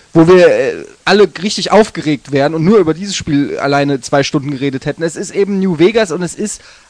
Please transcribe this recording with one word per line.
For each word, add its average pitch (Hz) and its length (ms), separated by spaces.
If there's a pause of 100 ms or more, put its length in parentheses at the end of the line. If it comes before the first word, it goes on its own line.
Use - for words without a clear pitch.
(120)
wo 165 160
wir, 180 200
äh, 117 260 (320)
alle 196 200 (160)
richtig 202 300
aufgeregt 156 600
wären 143 220
und 160 100
nur 214 140
über 160 140
dieses 190 240
Spiel 139 420
alleine 143 440
zwei 143 200
Stunden 143 280
geredet 135 340
hätten. 151 180
Es 165 140
ist 190 140
eben 196 280
New 185 200
Vegas 208 320
und 185 100
es 170 140
ist - 260 (280)